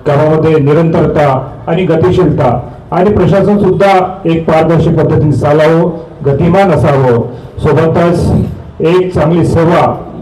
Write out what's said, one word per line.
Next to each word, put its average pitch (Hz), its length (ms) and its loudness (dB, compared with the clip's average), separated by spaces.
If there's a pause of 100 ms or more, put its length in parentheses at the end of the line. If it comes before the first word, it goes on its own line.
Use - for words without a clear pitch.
कामामध्ये 156 520 2
निरंतरता 151 880 0 (180)
आणि 185 180 -2
गतिशीलता 165 760 0 (300)
आणि 247 200 0
प्रशासन 196 480 2
सुद्धा 185 680 0
एक 165 260 -2
पारदर्शी 160 400 2
पद्धतीने 151 420 0
चालावं, 156 580 2 (360)
गतिमान 170 440 2
असावं, 135 520 2 (360)
सोबतच 165 720 0 (480)
एक 180 340 0
चांगली 165 320 0
सेवा 165 500 0 (260)